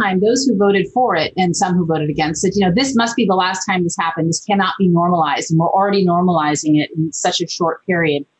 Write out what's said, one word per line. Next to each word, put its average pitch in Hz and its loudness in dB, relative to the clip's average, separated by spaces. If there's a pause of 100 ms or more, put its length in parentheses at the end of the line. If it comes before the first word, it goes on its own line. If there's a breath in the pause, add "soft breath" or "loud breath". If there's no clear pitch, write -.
time, 190 0
those 233 2
who 226 2
voted 202 2
for 240 0
it 160 -2
and 180 2
some 180 0
who 180 2
voted 151 -2
against 156 -4
said, 190 0
"You 202 2
know, 175 2
this 269 0
must 233 0
be 226 0
the 190 2
last 185 -2
time 185 -2
this 170 -4
happened. 165 -2
This - -4
cannot 196 0
be 196 2
normalized, 170 0
and 160 4
we're 165 2
already 196 2
normalizing 156 2
it - -4
in 160 -2
such - -2
a 170 -6
short - -4
period." 160 -2 (140)